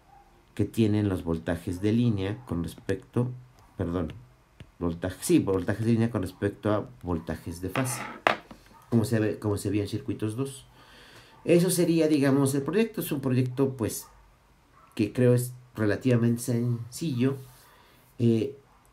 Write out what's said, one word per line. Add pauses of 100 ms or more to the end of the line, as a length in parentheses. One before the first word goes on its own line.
(540)
que
tienen
los
voltajes
de
línea
con
respecto, (480)
perdón, (680)
voltaje,
sí,
voltajes
de
línea
con
respecto
a (140)
voltajes
de
fase, (880)
como
se
ve,
como
se
vio
en
circuitos
dos. (800)
Eso
sería,
digamos,
el
proyecto.
Es
un
proyecto,
pues, (880)
que
creo
es (220)
relativamente
sencillo, (840)
eh, (360)